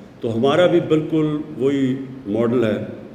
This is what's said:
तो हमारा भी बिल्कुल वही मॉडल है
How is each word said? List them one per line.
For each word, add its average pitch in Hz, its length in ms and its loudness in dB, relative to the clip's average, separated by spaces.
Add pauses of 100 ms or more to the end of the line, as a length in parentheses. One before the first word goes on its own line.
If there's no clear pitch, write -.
(220)
तो 120 80 -2
हमारा 139 380 4
भी 170 120 2
बिल्कुल 151 640 0 (140)
वही 135 420 0 (280)
मॉडल 117 380 2
है - 500 -4